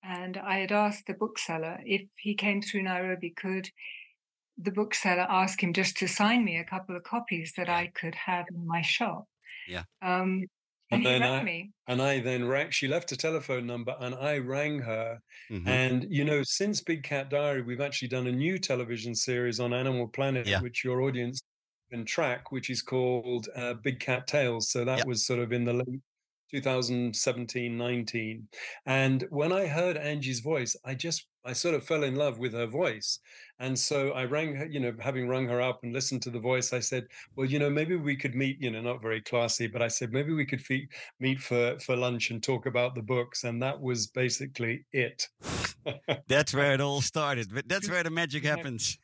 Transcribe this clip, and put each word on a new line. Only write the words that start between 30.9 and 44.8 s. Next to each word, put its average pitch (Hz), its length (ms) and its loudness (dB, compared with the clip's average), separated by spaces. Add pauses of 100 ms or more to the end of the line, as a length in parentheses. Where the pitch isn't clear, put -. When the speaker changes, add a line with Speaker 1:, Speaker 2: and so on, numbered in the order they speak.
Speaker 3:
just, 160 320 -4 (180)
I 123 80 -6
sort 165 220 0
of 131 100 -2
fell 156 180 2
in 131 120 0
love 135 240 0
with 120 140 -2
her 117 120 0
voice. 117 540 -2 (400)
And 131 180 -2
so 139 360 2
I 127 120 -2
rang 147 300 0
her, 139 100 -4
you 147 140 -4
know, 120 200 0
having 127 280 -2
rung 127 220 2
her 123 120 2
up 127 220 0
and 120 100 -6
listened 131 300 -2
to 127 80 -6
the 120 80 -4
voice, 123 340 2
I 127 60 0
said, 120 260 -2 (300)
"Well, 135 120 0
you 143 120 2
know, 147 100 4
maybe 156 260 2
we 143 200 2
could 135 200 -4
meet," 135 240 0
you 127 120 0
know, 110 100 -4
not 120 200 -2
very 110 200 -2
classy, 117 460 2
but 117 160 -2
I 117 60 2
said, 110 220 -2
"Maybe 147 220 0
we 147 140 2
could 135 140 -2
fe-, 135 280 -2 (300)
meet 131 220 2
for, 123 380 2
for 131 160 0
lunch 123 360 0
and 113 100 -4
talk 127 240 0
about 123 300 2
the 120 80 -4
books." 123 400 0
And 117 180 -2
that 139 200 -2
was 123 260 0
basically 123 840 -2